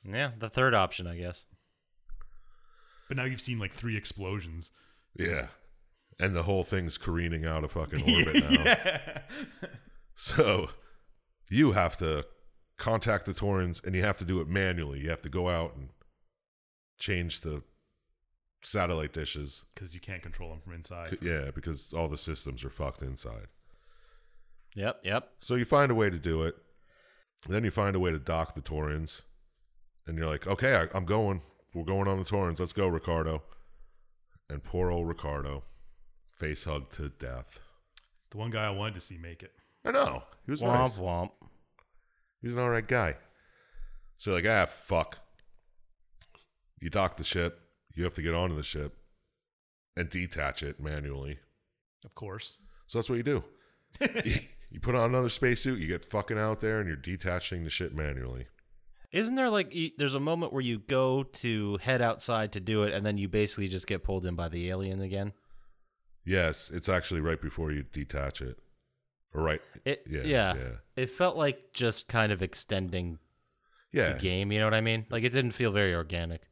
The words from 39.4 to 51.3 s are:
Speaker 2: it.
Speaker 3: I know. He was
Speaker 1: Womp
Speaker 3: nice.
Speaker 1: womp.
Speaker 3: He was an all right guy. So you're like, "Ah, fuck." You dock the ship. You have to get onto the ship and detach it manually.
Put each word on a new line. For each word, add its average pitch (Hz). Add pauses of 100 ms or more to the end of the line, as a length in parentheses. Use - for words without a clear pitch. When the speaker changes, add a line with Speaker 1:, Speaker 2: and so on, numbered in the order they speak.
Speaker 2:
it. - (320)
Speaker 3:
I -
know. 254 (220)
He -
was 147
Speaker 1:
Womp 120
Speaker 3:
nice. 123
Speaker 1:
womp. 90 (1120)
Speaker 3:
He 120
was 120
an 123
all 123
right 113
guy. 104 (1000)
So 101
you're 87
like, 104
"Ah, 101
fuck." - (1600)
You 85
dock 95
the -
ship. - (260)
You 82
have 85
to -
get 82
onto 87
the 73
ship 73 (1000)
and 87
detach 80
it 71
manually. 71 (680)